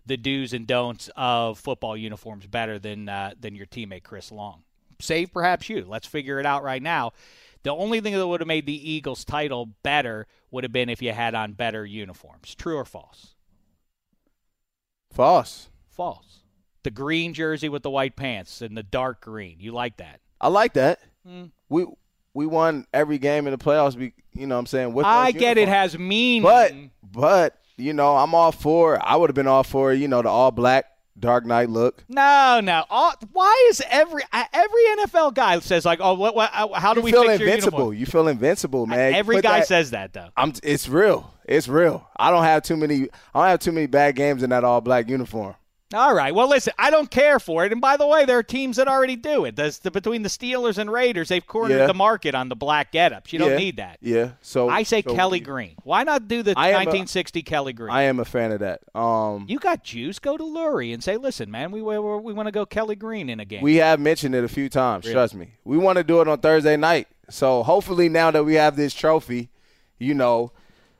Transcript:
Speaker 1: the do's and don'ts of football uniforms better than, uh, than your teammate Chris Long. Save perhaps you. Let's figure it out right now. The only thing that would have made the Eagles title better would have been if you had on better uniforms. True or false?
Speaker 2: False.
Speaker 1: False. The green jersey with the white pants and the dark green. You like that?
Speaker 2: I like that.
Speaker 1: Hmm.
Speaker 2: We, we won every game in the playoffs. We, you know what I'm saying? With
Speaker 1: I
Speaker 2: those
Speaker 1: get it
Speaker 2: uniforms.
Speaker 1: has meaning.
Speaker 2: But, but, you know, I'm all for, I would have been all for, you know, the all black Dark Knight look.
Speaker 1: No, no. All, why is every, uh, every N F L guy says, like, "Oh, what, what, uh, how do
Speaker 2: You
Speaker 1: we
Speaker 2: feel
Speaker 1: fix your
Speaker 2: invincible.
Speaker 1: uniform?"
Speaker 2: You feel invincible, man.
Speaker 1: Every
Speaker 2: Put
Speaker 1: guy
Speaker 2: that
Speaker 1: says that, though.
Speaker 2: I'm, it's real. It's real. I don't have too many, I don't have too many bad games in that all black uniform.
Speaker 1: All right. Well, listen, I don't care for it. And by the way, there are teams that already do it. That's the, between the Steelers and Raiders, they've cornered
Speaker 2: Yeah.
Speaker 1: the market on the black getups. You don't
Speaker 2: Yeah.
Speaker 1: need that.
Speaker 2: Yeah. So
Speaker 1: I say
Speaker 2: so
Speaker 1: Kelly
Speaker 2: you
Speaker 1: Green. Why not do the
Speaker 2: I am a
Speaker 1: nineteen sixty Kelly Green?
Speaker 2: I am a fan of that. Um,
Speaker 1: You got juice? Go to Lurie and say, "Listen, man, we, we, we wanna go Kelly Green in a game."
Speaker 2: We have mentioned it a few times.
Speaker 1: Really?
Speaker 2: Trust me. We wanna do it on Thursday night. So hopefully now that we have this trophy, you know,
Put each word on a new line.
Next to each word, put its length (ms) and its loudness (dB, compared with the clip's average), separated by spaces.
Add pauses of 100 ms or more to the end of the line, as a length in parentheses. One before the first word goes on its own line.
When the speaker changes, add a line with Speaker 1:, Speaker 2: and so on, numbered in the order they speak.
Speaker 1:
the 100 -6
do's 360 -6
and 160 -10
don'ts 480 -4
of 420 -2
football 380 -10
uniforms 500 -16
better 320 -8
than, 300 -14
uh, 320 -10
than 160 -14
your 100 -20
teammate 380 -16
Chris 260 -20
Long. 320 -18 (380)
Save 320 -6
perhaps 360 -2
you. 200 -8
Let's 180 -12
figure 320 -8
it 80 -4
out 160 -2
right 200 -8
now. 300 -4 (520)
The 100 -4
only 260 -4
thing 140 -6
that 120 -2
would 140 -4
have 60 -8
made 200 -4
the 260 -10
Eagles 320 -10
title 460 -8 (120)
better 440 -4 (260)
would 120 -8
have 80 -10
been 180 -4
if 120 -10
you 100 -4
had 220 -4
on 200 -8
better 300 -8
uniforms. 680 -18
True 220 -8
or 80 -8
false? 500 -20 (1800)
Speaker 2:
False. 560 0 (200)
Speaker 1:
False. 520 -14 (420)
The 80 -8
green 440 -6
jersey 340 -6
with 140 -10
the 80 -8
white 260 -4
pants 440 -12
and 160 -14
the 60 -10
dark 400 -6
green. 380 -16
You 120 -14
like 260 -8
that? 220 -20 (200)
Speaker 2:
I 80 0
like 260 2
that. 260 2 (260)
Speaker 1:
Hmm. 180 -18 (240)
Speaker 2:
We, 180 -2 (480)
we 120 -6
won 460 0
every 260 0
game 280 -2
in 60 -4
the 60 -4
playoffs. 380 2
We, 160 -10 (200)
you 140 -12
know 100 -2
what 40 -2
I'm 60 -6
saying? 260 -4
With 140 0
Speaker 1:
I 260 4
Speaker 2:
those 80 -8
Speaker 1:
get 160 2
it 60 4
Speaker 2:
uniforms. 300 0
Speaker 1:
has 60 -12
meaning. 440 0
Speaker 2:
But, 300 6 (300)
but, 560 2 (180)
you 160 -6
know, 240 4
I'm 180 2
all 180 6
for, 500 2
I 140 2
would 140 4
have 40 -8
been 120 0
all 160 6
for, 320 0
you 140 0
know, 120 2
the 80 0
all 220 4
black 360 2 (320)
Dark 280 2
Knight 240 2
look. 380 -2
Speaker 1:
No, 540 4
no. 280 0
All, 240 2 (180)
why 380 6
is 180 0
every, 340 2 (100)
uh, 200 -2
every 380 4
N 100 0
F 140 -2
L 160 4
guy 300 2
says, 260 0
like, 160 2
"Oh, 120 4
what, 200 0
what, 180 0
uh, 200 -4
how 200 2
do 80 0
Speaker 2:
You 40 0
Speaker 1:
we 80 0
Speaker 2:
feel 100 8
Speaker 1:
fix 160 4
your 120 0
Speaker 2:
invincible. 280 0
Speaker 1:
uniform?" 220 -2
Speaker 2:
You 60 -4
feel 220 2
invincible, 580 0
man. 280 2
Speaker 1:
Every 220 0
Speaker 2:
Put 80 2
Speaker 1:
guy 160 4
Speaker 2:
that 80 0
Speaker 1:
says 240 0
that, 200 -10
though. 240 -18
Speaker 2:
I'm, 160 0 (120)
it's 240 -2
real. 440 2 (120)
It's 240 0
real. 480 2
I 160 2
don't 100 4
have 220 2
too 120 -4
many, 280 -2 (280)
I 100 0
don't 60 4
have 120 2
too 120 -2
many 140 -2
bad 300 2
games 260 0
in 80 0
that 140 2
all 160 2
black 280 0
uniform. 460 -6 (380)
Speaker 1:
All 220 4
right. 200 0
Well, 140 4
listen, 280 0
I 140 2
don't 180 4
care 300 4
for 260 -2
it. 60 0
And 100 -2
by 160 2
the 100 0
way, 180 4
there 140 4
are 40 2
teams 360 -6
that 100 2
already 260 2
do 300 -2
it. 100 -8
That's 240 -4
the, 140 -6
between 300 -4
the 60 -6
Steelers 480 -4
and 140 -6
Raiders, 380 0
they've 180 -2
cornered 320 0
Speaker 2:
Yeah. 80 6
Speaker 1:
the 80 2
market 400 0
on 140 -4
the 80 -8
black 340 0
getups. 420 0
You 60 -4
don't 120 2
Speaker 2:
Yeah. 80 2
Speaker 1:
need 180 -4
that. 240 -14
Speaker 2:
Yeah. 300 0 (100)
So 280 -2
Speaker 1:
I 140 0
say 200 -2
Speaker 2:
so 120 -4
Speaker 1:
Kelly 240 0
Speaker 2:
you 60 -10
Speaker 1:
Green. 300 -12 (100)
Why 180 0
not 240 -2
do 160 -4
the 140 0
Speaker 2:
I 140 4
am 100 4
a 60 0
Speaker 1:
nineteen 200 -2
sixty 360 -6
Kelly 320 -6
Green? 180 -12
Speaker 2:
I 120 2
am 140 2
a 60 -4
fan 260 -2
of 100 -2
that. 200 -6 (120)
Um, 560 -2
Speaker 1:
You 120 -6
got 240 -4
juice? 340 -10
Go 180 -6
to 60 -12
Lurie 500 -6
and 120 -12
say, 120 -2
"Listen, 320 -8
man, 220 -10
we, 100 -10
we, 160 -6
we 360 -6
wanna 180 -8
go 160 -4
Kelly 300 -6
Green 340 -10
in 80 -10
a 60 -14
game." 180 -12
Speaker 2:
We 140 4
have 240 4
mentioned 340 0
it 80 2
a 60 -2
few 200 -4
times. 360 0
Speaker 1:
Really? 100 -6
Speaker 2:
Trust 200 2
me. 160 -18 (140)
We 140 0
wanna 240 4
do 180 4
it 60 4
on 140 0
Thursday 360 4
night. 300 2 (240)
So 320 2
hopefully 460 2
now 240 4
that 100 4
we 120 2
have 200 4
this 200 -2
trophy, 540 0 (500)
you 160 -2
know, 360 0 (500)